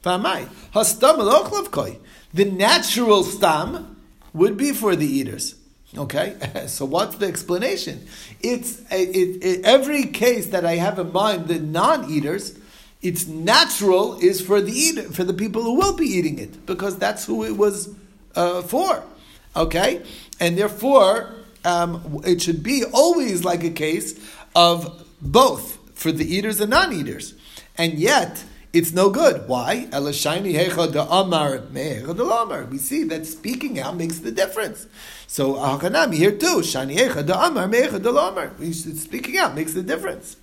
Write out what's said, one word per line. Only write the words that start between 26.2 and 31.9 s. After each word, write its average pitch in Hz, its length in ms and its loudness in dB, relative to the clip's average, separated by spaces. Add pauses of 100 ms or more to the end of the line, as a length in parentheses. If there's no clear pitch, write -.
eaters 190 360 -2
and 214 100 0
non-eaters, 240 640 0 (420)
and 165 180 0
yet 180 500 2 (280)
it's 165 200 2
no 185 160 6
good. 247 400 2
Why? 131 420 -2
Elashayni 147 640 -2
hecha 165 380 0
da 156 300 2
amar 151 360 0
mehecha 135 560 -6